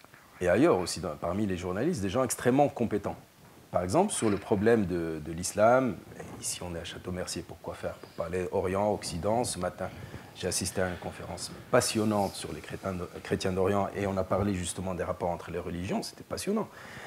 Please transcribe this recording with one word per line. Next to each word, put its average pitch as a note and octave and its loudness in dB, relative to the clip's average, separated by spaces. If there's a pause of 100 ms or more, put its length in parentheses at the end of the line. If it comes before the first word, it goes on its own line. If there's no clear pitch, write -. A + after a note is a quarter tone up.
(420)
et F2 4
ailleurs A#2 6
aussi, F2 -2
dans, E2 -4
parmi F2 -2
les F#2 0
journalistes, F#2+ 0
des G2 0
gens B2 2
extrêmement C3 4
compétents. G#2 -2 (560)
Par F2+ 2
exemple, D#3 4
sur A2 2
le G2 2
problème G#2+ 4
de, E2 -2
de E2 -8
l'islam, G#2 4 (220)
et - -12
ici - -6
on F2 -6
est E2 -4
à E2 -6
Château-Mercier, F2+ -6
pourquoi - -10
faire ? G2 -6
Pour - -16
parler F2 -2
Orient, F#2+ 2
Occident, G2+ 0
ce G2+ -4
matin, F2+ -4 (460)
j'ai - -4
assisté G2 0
à F#2 2
une F2 -4
conférence - -8 (180)
passionnante G#2+ 4
sur - -8
les C#2+ -8
chrétiens, F#2 -6 (280)
chrétiens G2 0
d'Orient, F#2+ 2
et G2 -2
on F#2+ 0
a F#2+ 2
parlé G2+ 2
justement F2+ -4
des E2+ -2
rapports F2+ -2
entre E2+ -6
les E2+ -4
religions, F2 -4
c'était - -12
passionnant. G3+ -2 (380)